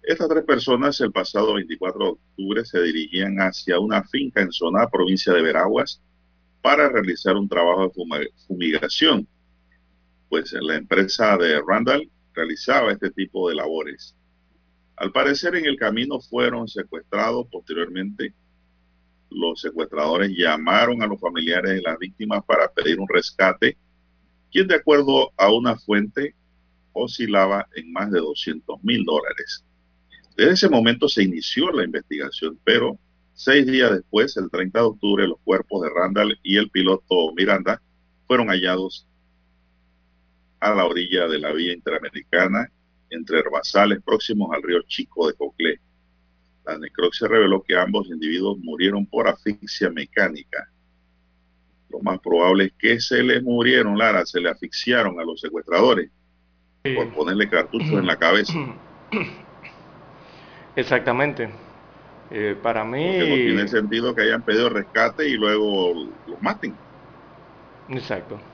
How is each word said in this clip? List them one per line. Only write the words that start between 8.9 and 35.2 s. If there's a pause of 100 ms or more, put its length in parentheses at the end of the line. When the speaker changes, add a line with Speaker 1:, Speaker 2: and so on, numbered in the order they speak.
Speaker 1:
pues
la
empresa
de
Randall (240)
realizaba
este
tipo
de
labores. (800)
Al
parecer
en
el
camino
fueron
secuestrados.
Posteriormente, (960)
los
secuestradores
llamaron
a
los
familiares
de
las
víctimas
para
pedir
un
rescate, (760)
quien
de
acuerdo
a
una
fuente (600)
oscilaba
en
más
de
doscientos
mil
dólares. (720)
Desde
ese
momento
se
inició
la
investigación,
pero (340)
seis
días
después,
el
treinta
de
octubre,